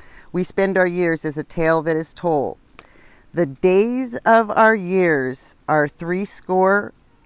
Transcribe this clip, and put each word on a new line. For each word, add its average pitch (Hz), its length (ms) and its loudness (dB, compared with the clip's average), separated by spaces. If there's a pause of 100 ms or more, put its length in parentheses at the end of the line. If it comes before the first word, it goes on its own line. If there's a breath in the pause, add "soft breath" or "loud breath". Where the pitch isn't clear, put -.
(320 loud breath)
We 180 140 -2
spend 196 320 -2
our 185 100 4
years 175 380 -2
as 147 120 -6
a 151 60 -6
tale 160 380 0
that 160 160 -2
is 160 160 -8
told. 147 440 -4 (760 loud breath)
The 170 120 -2
days 226 720 0
of 226 340 2
our 220 240 4
years 175 800 -2 (120)
are 147 200 2
three 175 380 -6
score 190 680 0 (320)